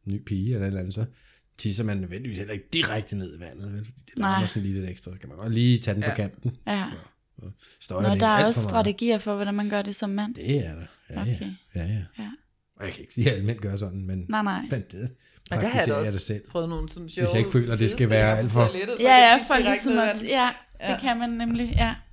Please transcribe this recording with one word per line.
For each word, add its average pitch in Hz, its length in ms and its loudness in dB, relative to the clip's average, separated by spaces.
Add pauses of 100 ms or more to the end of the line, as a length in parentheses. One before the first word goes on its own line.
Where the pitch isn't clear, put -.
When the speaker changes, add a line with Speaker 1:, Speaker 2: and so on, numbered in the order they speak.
Speaker 1:
ny 98 200 -4
pige, 98 280 -2
eller 107 60 -2
et 98 60 -2
eller 98 140 -2
andet, 92 140 -6
så 110 100 -2 (540)
tisser 107 260 -2
man 104 120 -2
nødvendigvis 95 420 -8
heller 101 160 -8
ikke 95 180 -12
direkte 110 440 -2
ned 90 200 -8
i 80 40 -16
vandet, 98 320 -12
vel? 104 120 -10
Fordi 117 160 -20 (100)
det - 80 -10
larmer 190 200 0
Speaker 2:
Nej. 190 80 0
Speaker 1:
sådan 101 160 -4
lige 98 180 -4
lidt 92 100 -6
ekstra, 90 220 -14
så 92 60 -16
kan - 100 -18
man - 100 -18
godt 110 140 -4
lige 120 260 6
tage 104 160 -2
den 104 80 -2
Speaker 3:
Ja. 101 80 0
Speaker 1:
på 98 60 -4
kanten. 107 400 -4 (100)
Speaker 2:
Ja. 208 100 -2
Speaker 1:
Ja. 190 80 -4 (560)
Så 92 100 -14 (300)
støjer 180 220 -6
Speaker 2:
Nå, 202 60 2
Speaker 1:
det - 60 4
ikke 196 60 2
Speaker 2:
der 226 60 6
er 214 100 4
Speaker 1:
alt 208 100 6
Speaker 2:
også 233 140 2
Speaker 1:
for 214 40 2
meget. 202 60 -2
Speaker 2:
strategier 214 480 2
for, 208 160 -4
hvordan 202 200 -2
man 208 160 -2
gør 208 120 -2
det 202 140 -6
som 208 140 -4
mand. 208 240 -4
Speaker 1:
Det 120 320 -2
er 80 80 -8
der. 82 120 -12 (240)
Ja, - 100 -8
Speaker 2:
Okay. 101 200 -2
Speaker 1:
ja. 98 140 -8 (200)
Ja, 87 120 -2
ja. 104 180 -2 (140)
Speaker 2:
Ja. 214 120 -10 (460)
Speaker 1:
Og - 80 -12
jeg 185 80 -8
kan - 80 -16
ikke - 140 -16
sige, 120 160 0
at - 40 -2
alle 98 120 -4
mænd 113 120 -4
gør 101 180 -6
sådan, 95 300 -8
men 92 220 -6
Speaker 2:
Nej, 214 140 -2
nej. 196 280 -4
Speaker 1:
fandt 110 220 -6
det - 60 -14
Speaker 3:
Ja, 143 40 -10
der 127 60 -8 (420)
har 175 60 -4
jeg - 40 0 (100)
Speaker 1:
praktiserer - 160 2 (100)
Speaker 3:
da 143 60 -2
Speaker 1:
jeg 110 40 -2
det 107 80 -2
Speaker 3:
også 95 120 2
Speaker 1:
selv. 107 220 -2
Speaker 3:
prøvet 165 200 -4
nogle 160 200 -6
sådan 175 140 -14
Speaker 1:
Hvis 165 140 -12
jeg 180 80 0
ikke - 80 2
Speaker 3:
sjove 110 200 2
Speaker 1:
føler, 120 140 4
det 117 100 0
skal - 20 -2
Speaker 3:
sidestillinger 110 380 4
Speaker 1:
være 110 180 6
Speaker 3:
på 110 40 2
Speaker 1:
alt 113 140 0
for 120 140 6
Speaker 3:
toilettet, 202 340 -2
Speaker 2:
Ja, 254 160 10
ja, 240 220 12
Speaker 3:
hvor - 80 -4
Speaker 2:
for 285 80 2
Speaker 3:
det 247 100 4
direkte 202 240 2
Speaker 2:
ligesom 247 40 2
Speaker 3:
ned 226 100 4
Speaker 2:
at, 208 140 0
Speaker 3:
ad 220 60 -4
Speaker 2:
ja, 254 260 2 (400)
det 196 60 0
Speaker 3:
Ja. - 60 -6
Speaker 2:
kan 240 180 0
man 240 120 -4
nemlig, 233 460 -2
ja. 233 180 4 (180)